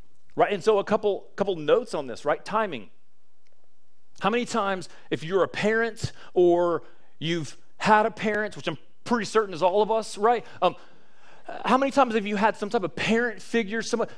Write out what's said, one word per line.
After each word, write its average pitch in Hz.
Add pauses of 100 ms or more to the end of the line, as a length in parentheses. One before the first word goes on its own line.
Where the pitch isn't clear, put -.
(360)
Right? 165
And 190
so 214
a 196
couple, 208
couple 196
notes 160
on 147
this, 113
right? 147
Timing. 175 (1300)
How 190
many 233
times, 196 (200)
if 147
you're 175
a 143
parent 220 (220)
or 175 (360)
you've 160 (200)
had 214
a 226
parent, 208
which 147
I'm 160 (260)
pretty 233
certain 208
is 156
all 185
of 202
us, 220
right? 220 (160)
Um, 180 (880)
how 226
many 269
times 247
have 208
you 208
had 202
some 208
type 208
of 160
parent 226
figure, 220
someone 220